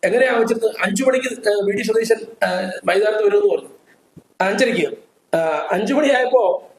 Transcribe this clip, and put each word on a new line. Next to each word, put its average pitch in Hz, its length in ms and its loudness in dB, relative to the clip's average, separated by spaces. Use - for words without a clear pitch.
എങ്ങനെയാ 247 280 2
വെച്ചിരുന്നത്? 226 500 0
അഞ്ചു 233 220 -2
മണിക്ക്, 262 220 0
ഏ, 214 260 -2
വി 196 80 0
ഡി 202 100 -2
സതീശൻ, 220 380 0
ഏ, 185 500 -4
മൈതാനത്ത് 214 400 0
വരുമെന്ന് 202 300 4
പറഞ്ഞു. - 140 -4
അഞ്ചരയ്ക്ക്, 202 580 0
ആ, 160 340 -2
അഞ്ചു 214 240 0
മണിയായപ്പോ 254 840 0